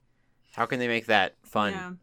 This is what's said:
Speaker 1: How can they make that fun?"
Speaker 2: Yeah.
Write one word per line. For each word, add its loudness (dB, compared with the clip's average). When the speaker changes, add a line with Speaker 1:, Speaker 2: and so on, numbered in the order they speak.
Speaker 1:
How -4
can -4
they -4
make -2
that 4
fun?" -2
Speaker 2:
Yeah. -8